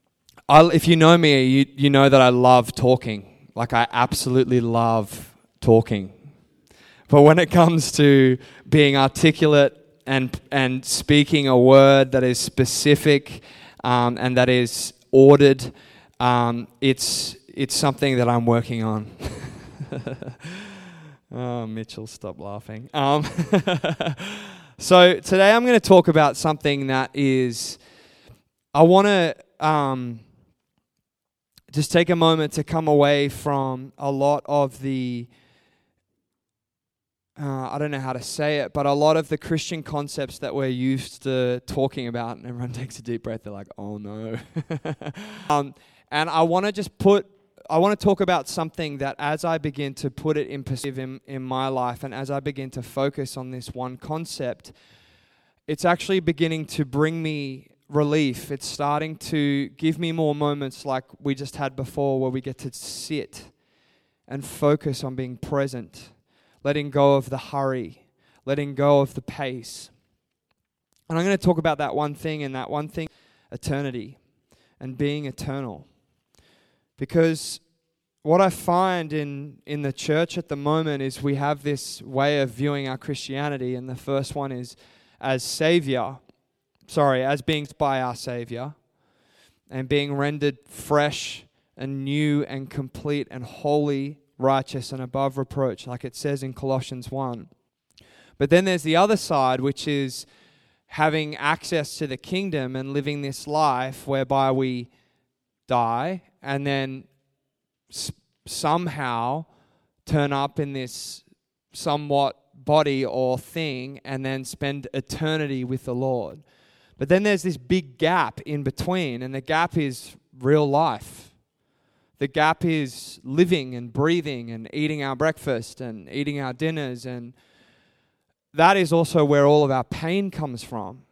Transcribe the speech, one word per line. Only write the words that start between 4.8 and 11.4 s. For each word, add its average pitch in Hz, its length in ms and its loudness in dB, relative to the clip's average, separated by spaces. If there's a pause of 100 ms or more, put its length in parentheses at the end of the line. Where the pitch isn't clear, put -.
talking. 110 500 4 (960)
But 147 140 10
when 156 180 10
it 170 120 2
comes 165 420 6
to 135 440 6 (300)
being 139 300 6
articulate 147 800 4 (300)
and, 131 320 -2 (120)
and 131 320 0
speaking 147 640 4